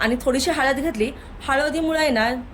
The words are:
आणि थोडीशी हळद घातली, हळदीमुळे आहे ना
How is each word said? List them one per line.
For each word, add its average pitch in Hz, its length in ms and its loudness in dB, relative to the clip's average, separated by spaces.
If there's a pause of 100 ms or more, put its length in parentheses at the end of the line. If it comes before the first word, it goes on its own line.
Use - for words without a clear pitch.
आणि 233 220 2
थोडीशी 269 280 2
हळद 269 260 2
घातली, 254 340 -2 (380)
हळदीमुळे 302 500 0
आहे 311 120 2
ना 233 240 2 (200)